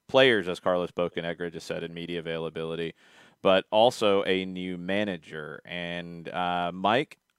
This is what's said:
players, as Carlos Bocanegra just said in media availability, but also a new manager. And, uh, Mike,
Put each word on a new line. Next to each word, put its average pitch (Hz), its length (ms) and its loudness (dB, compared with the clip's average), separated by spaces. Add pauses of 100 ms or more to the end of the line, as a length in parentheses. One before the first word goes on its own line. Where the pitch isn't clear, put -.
players, 123 400 6
as 87 140 -4
Carlos 90 300 0
Bocanegra 85 600 -4
just 82 160 -12
said 82 160 -6
in 85 120 -10
media 85 240 -6
availability, 82 720 -6 (480)
but 95 300 4
also 107 540 4
a 95 200 0
new 92 320 -6
manager. 87 880 -6
And, 87 640 -10
uh, 87 460 -2
Mike, 104 420 0 (220)